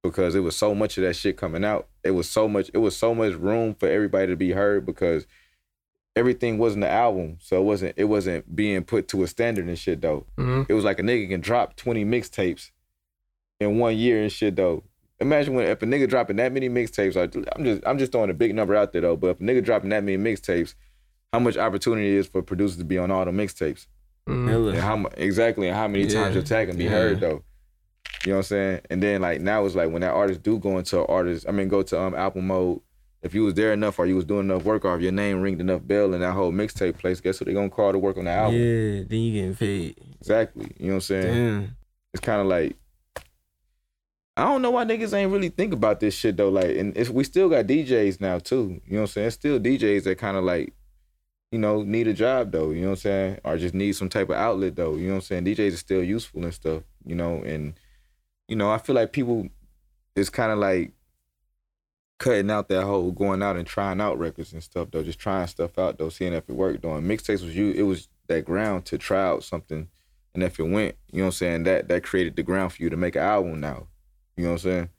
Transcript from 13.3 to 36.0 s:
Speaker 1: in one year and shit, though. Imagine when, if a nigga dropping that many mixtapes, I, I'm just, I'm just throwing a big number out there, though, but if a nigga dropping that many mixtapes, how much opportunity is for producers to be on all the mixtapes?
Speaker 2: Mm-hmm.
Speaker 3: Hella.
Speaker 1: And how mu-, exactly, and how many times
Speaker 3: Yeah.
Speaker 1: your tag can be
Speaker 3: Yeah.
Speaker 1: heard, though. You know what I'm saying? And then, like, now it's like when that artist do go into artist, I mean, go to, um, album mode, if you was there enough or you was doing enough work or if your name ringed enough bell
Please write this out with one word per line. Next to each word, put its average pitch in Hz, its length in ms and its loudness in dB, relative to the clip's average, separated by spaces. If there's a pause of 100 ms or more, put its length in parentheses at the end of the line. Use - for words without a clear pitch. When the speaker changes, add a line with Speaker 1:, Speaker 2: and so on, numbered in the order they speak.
Speaker 1:
in 104 180 2
one 117 180 4
year 113 280 4
and 104 80 0
shit, 104 240 0
though. 87 280 2 (360)
Imagine 143 340 2
when, 120 140 2
if 107 160 0
a - 20 -2
nigga 135 240 2
dropping 113 280 2
that 123 140 2
many 131 180 -2
mixtapes, 107 460 0
I, 87 140 2 (260)
I'm 160 80 -6
just, 113 220 0
I'm 135 140 0
just 131 120 0
throwing 107 200 2
a - 20 -2
big 104 220 2
number 104 200 2
out 104 180 2
there, 87 80 0
though, 85 140 4
but 90 120 0
if 90 140 0
a - 20 -6
nigga 120 200 2
dropping 101 280 2
that 104 120 0
many 98 140 0
mixtapes, 95 560 -2 (580)
how 117 80 2
much 120 180 2
opportunity 104 580 0
is 98 120 2
for 92 160 -2
producers 92 340 -2
to 87 60 -6
be 90 160 -2
on 90 100 0
all 92 160 0
the 87 60 -2
mixtapes? 92 560 -4 (400)
Speaker 2:
Mm-hmm. 123 200 -2
Speaker 3:
Hella. 110 240 2
Speaker 1:
And 82 80 0
how 104 180 0
mu-, 101 200 -2
exactly, 101 500 2
and 92 80 0
how 107 120 0
many 98 180 2
times 104 80 0
Speaker 3:
Yeah. 107 200 2
Speaker 1:
your 90 100 2
tag 110 260 0
can 87 80 -6
be 87 80 0
Speaker 3:
Yeah. 107 60 0
Speaker 1:
heard, 92 280 2
though. 78 240 -2 (840)
You 95 60 0
know 98 40 2
what - 20 2
I'm 95 60 0
saying? 95 460 -2
And 92 140 0
then, 101 180 2
like, 85 200 0
now 104 240 2
it's 92 100 -2
like 82 160 2
when 85 100 -2
that 87 120 0
artist 95 300 0
do 107 160 2
go 95 180 0
into 90 300 0
artist, 87 400 0
I - 40 -4
mean, 98 160 0
go 98 160 2
to, 90 160 -2
um, 92 160 -2
album 95 320 -2
mode, 92 320 0 (420)
if 85 120 -8
you 110 100 2
was 98 100 2
there 107 200 2
enough 104 260 0
or 87 60 2
you 92 100 4
was 90 100 0
doing 101 200 0
enough 92 180 0
work 104 220 2
or 90 100 2
if 85 60 -2
your 92 100 2
name 98 300 0
ringed 95 200 -2
enough 92 240 0
bell 98 280 2